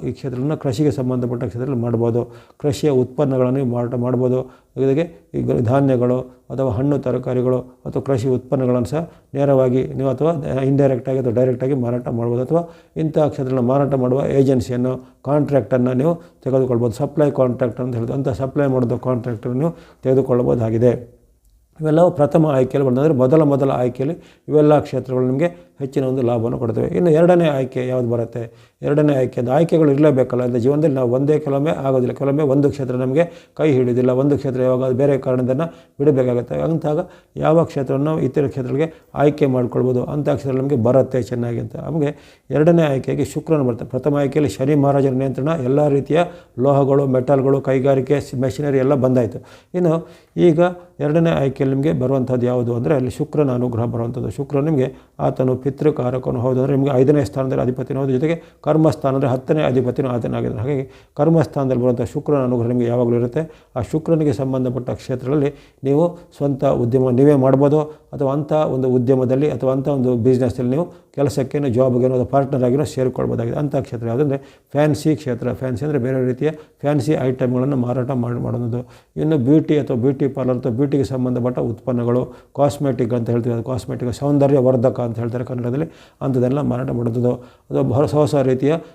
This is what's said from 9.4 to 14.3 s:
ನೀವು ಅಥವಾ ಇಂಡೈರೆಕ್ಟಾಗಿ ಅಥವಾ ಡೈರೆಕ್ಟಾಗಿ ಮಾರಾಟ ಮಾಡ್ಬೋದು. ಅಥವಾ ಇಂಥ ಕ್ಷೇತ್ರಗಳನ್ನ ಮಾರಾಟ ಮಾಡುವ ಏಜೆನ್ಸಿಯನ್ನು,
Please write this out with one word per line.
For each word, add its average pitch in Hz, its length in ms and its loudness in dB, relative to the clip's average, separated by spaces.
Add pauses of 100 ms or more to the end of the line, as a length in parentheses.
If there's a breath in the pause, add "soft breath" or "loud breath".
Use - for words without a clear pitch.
ನೀವು 135 220 -2
ಅಥವಾ 139 520 -2
ಇಂಡೈರೆಕ್ಟಾಗಿ 135 580 2
ಅಥವಾ 120 140 0
ಡೈರೆಕ್ಟಾಗಿ 131 400 0
ಮಾರಾಟ 120 340 -4
ಮಾಡ್ಬೋದು. 120 340 -2
ಅಥವಾ 165 560 -4
ಇಂಥ 160 220 -2
ಕ್ಷೇತ್ರಗಳನ್ನ 131 480 0
ಮಾರಾಟ 139 260 2
ಮಾಡುವ 131 340 0
ಏಜೆನ್ಸಿಯನ್ನು, 127 1000 0